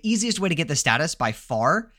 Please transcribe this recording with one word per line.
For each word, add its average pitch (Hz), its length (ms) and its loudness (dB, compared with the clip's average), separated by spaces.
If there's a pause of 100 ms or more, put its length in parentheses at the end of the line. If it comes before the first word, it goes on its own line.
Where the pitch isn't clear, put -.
easiest 220 320 0
way 190 100 0
to 170 60 0
get 160 120 -2
the 143 80 -2
status 135 400 0
by 113 160 0
far 135 680 -2